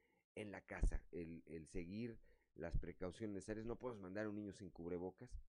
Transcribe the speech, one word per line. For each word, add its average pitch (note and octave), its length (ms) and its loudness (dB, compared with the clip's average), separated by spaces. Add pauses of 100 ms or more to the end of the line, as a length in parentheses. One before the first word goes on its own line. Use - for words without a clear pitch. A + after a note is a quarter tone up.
(360)
en G#2 160 -2
la F#2+ 100 -4
casa, - 500 6
el, E2 360 -2
el D#2 200 -4
seguir G#2+ 500 -2 (380)
las E2 220 2
precauciones F#2 580 0
necesarias. G#2+ 300 0
No A#2 120 0
podemos A#2 240 -2
mandar F#2+ 240 0
a G#2+ 40 2
un G#2 60 0
niño G#2 180 -2
sin F#2 160 -8
cubrebocas, F2 680 -2 (120)